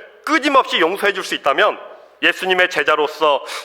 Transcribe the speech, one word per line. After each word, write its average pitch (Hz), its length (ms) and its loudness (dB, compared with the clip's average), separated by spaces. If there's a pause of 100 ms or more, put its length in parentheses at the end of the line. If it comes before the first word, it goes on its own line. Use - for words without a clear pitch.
(240)
끊임없이 269 560 0
용서해 196 320 0
줄 185 100 -8
수 170 120 -6
있다면 151 440 0 (440)
예수님의 180 480 2
제자로서 151 760 0 (200)